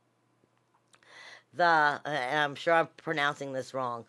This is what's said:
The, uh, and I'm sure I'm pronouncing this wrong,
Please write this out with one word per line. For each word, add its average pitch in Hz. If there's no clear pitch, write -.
The, 160
uh, 151
and 143
I'm 143
sure 170
I'm 165
pronouncing 143
this 131
wrong, 120